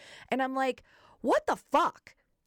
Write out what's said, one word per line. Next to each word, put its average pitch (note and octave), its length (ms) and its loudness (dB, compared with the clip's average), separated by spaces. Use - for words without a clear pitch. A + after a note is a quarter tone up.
and B3+ 120 -2
I'm C4 120 -4
like, C4 300 -2
"What G4 260 0
the B3 80 -2
fuck?" - 600 -2